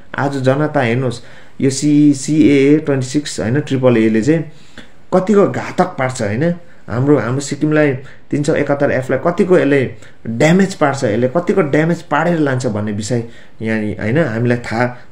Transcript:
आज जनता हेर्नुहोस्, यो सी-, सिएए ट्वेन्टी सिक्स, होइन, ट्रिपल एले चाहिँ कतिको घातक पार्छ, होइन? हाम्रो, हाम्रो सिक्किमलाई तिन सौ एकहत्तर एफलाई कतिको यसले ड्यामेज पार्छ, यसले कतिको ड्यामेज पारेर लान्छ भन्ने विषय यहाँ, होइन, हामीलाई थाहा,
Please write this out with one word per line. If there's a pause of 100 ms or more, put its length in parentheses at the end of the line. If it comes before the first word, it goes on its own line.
(180)
आज
जनता
हेर्नुहोस्, (400)
यो
सी-,
सिएए
ट्वेन्टी
सिक्स,
होइन,
ट्रिपल
एले
चाहिँ (680)
कतिको
घातक
पार्छ,
होइन? (460)
हाम्रो,
हाम्रो
सिक्किमलाई (380)
तिन
सौ
एकहत्तर
एफलाई
कतिको
यसले (320)
ड्यामेज
पार्छ,
यसले
कतिको
ड्यामेज
पारेर
लान्छ
भन्ने
विषय (380)
यहाँ,
होइन,
हामीलाई
थाहा, (240)